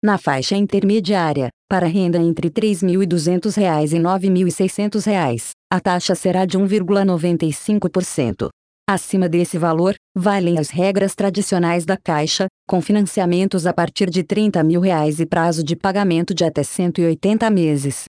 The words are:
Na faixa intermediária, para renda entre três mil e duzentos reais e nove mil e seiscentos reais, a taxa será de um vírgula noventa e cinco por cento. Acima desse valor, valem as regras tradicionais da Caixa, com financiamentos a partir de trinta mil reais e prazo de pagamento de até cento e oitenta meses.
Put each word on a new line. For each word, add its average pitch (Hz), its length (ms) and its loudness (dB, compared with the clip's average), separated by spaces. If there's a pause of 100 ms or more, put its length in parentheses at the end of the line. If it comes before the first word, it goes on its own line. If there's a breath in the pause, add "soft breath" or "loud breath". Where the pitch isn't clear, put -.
Na 208 140 2
faixa 139 380 -2
intermediária, 190 920 0 (200)
para 185 180 2
renda 175 320 2
entre 170 320 0
três 208 320 0
mil 185 200 2
e 196 40 0
duzentos 175 480 0
reais 156 380 2
e 170 60 2
nove 180 320 0
mil 185 160 2
e 175 40 2
seiscentos 202 540 -2
reais, 160 460 0 (220)
a 180 80 0
taxa 180 340 0
será 185 300 0
de 190 120 -2
um 196 100 2
vírgula 196 380 0
noventa 175 400 0
e 156 80 0
cinco 208 360 -2
por 185 160 0
cento. - 440 -2 (400)
Acima 190 400 0
desse 170 300 0
valor, 170 360 0 (200)
valem 180 440 0
as 151 120 -2
regras 190 440 0
tradicionais 175 680 -2
da 190 120 -2
Caixa, 170 500 -2 (220)
com 185 120 2
financiamentos 185 840 0
a 180 60 0
partir 175 380 -2
de 180 120 -2
trinta 202 400 0
mil 165 180 4
reais 156 380 0
e 165 80 0
prazo 165 360 0
de 156 120 -2
pagamento 185 600 0
de 170 100 0
até 156 180 0
cento 180 380 -2
e 170 40 2
oitenta 202 440 0
meses. 151 600 0